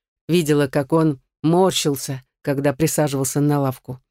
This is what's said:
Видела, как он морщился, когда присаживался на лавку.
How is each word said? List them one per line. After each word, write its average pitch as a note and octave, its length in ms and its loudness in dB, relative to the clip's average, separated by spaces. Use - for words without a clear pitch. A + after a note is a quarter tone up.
Видела, D3+ 400 2
как C#3+ 240 -2
он D#3+ 280 2
морщился, D3+ 800 0
когда C#3 300 0
присаживался C#3+ 680 0
на D3 180 2
лавку. C3 420 -6